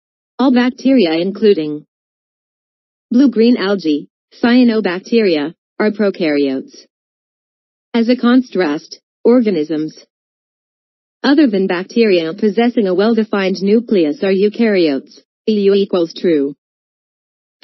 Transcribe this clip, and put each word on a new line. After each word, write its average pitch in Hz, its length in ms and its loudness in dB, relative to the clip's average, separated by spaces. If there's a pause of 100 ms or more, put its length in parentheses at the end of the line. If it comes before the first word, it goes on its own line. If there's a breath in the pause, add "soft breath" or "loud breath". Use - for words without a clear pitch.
(400)
All 262 120 2
bacteria, 247 680 0
including 170 680 -2 (1300)
blue-green 240 440 2
algae, 190 520 -4 (340)
cyanobacteria, 208 1120 0 (240)
are 214 140 0
prokaryotes. 151 920 -4 (1080)
As 233 160 0
a 254 60 2
contrast, 233 840 -2 (240)
organisms 165 800 0 (1200)
other 285 240 2
than 196 180 0
bacteria 185 640 0
possessing 220 540 0
a 185 80 -2
well-defined 208 680 0
nucleus 196 640 0
are 196 80 0
eukaryotes. 190 880 -2 (300)
E 208 140 0
U 196 120 2
equals 190 400 -2
true. 147 400 -2 (1080)